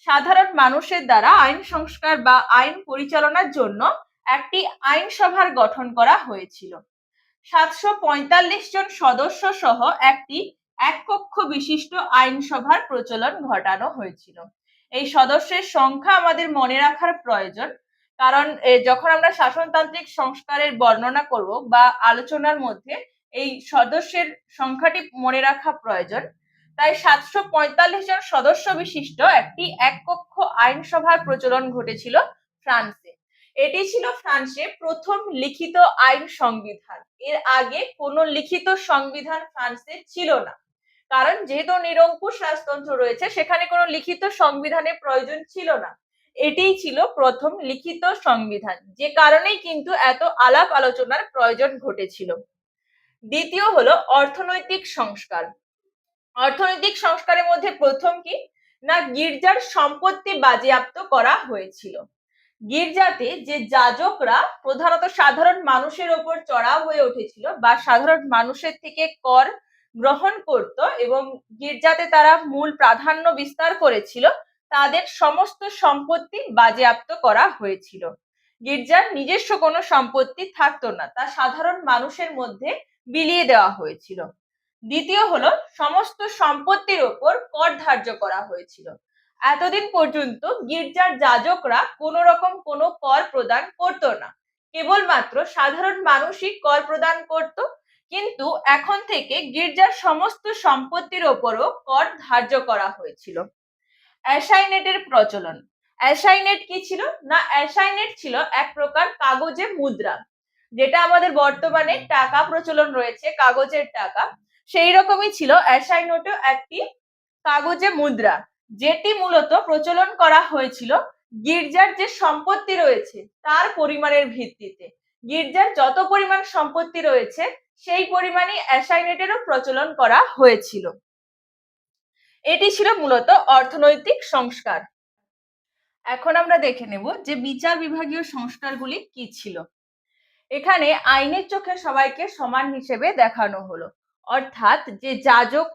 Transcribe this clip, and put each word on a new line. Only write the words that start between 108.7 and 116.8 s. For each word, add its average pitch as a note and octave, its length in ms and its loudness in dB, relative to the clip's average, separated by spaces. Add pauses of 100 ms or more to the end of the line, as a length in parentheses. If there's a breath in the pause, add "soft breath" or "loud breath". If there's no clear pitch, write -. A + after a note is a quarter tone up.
প্রকার D4 340 -2
কাগজে D4+ 600 -2
মুদ্রা, C#4 480 -6 (560)
যেটা C4+ 320 2
আমাদের F4 280 4
বর্তমানে D4 800 0
টাকা C4+ 340 2
প্রচলন D#4+ 500 -2
রয়েছে, A#3+ 380 -4
কাগজের C#4 640 2
টাকা, G3+ 300 -6 (440)
সেই F4 240 4
রকমই G4 400 4
ছিল C#4 240 0
অ্যাসাইনেটও E4+ 880 2
একটি C4+ 360 -2 (640)